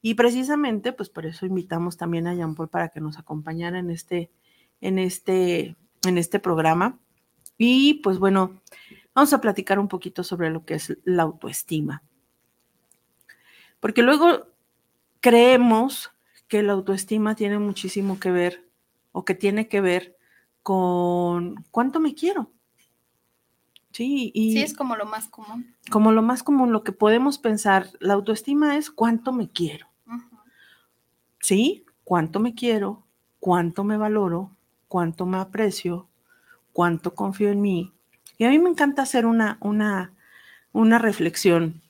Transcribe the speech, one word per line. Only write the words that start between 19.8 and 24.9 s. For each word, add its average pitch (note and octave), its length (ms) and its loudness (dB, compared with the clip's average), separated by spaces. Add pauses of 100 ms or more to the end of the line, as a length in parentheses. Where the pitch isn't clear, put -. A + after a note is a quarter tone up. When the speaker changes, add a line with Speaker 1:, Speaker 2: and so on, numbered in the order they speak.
Speaker 1:
ver F3+ 360 -2 (460)
con F3 1080 -2
cuánto C4 300 -2
me D4+ 140 0
quiero. F4 360 -4 (1400)
Sí, B3+ 420 -4
y A3 200 2
Speaker 2:
Sí, C#4 80 2
es D4+ 120 -6
como B3+ 220 -6